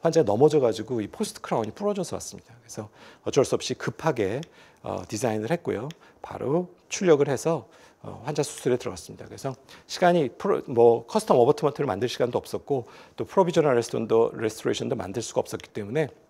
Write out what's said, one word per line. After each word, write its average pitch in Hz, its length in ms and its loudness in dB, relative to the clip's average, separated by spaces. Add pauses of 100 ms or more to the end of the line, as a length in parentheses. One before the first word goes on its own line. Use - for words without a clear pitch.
환자가 160 240 4
넘어져가지고 117 760 2
이 95 60 -6
포스트 - 340 -8
크라운이 113 300 -4
부러져서 196 440 -6
왔습니다. - 440 -16
그래서 - 280 -14 (360)
어쩔 123 200 4
수 - 100 0
없이 - 200 -4
급하게, 123 640 -2 (420)
어, 98 240 -6
디자인을 110 440 -4
했고요. 127 400 -4 (320)
바로 156 500 -4 (160)
출력을 147 400 4
해서, 143 400 -2 (320)
어, 104 240 -14
환자 147 200 -2
수술에 - 320 0
들어갔습니다. 104 500 -10
그래서 110 280 -10 (340)
시간이 175 500 4
프로-, - 280 -2
뭐 117 400 6
커스텀 208 300 2
어버트먼트를 143 500 4
만들 107 220 -2
시간도 120 300 -2
없었고 120 480 -6 (300)
또 113 80 -6
프로비저널 165 500 4
레스토레이션도, 113 640 2
레스토레이션도 117 580 -2
만들 98 260 -6
수가 - 200 -4
없었기 - 300 -8
때문에 120 380 -6 (220)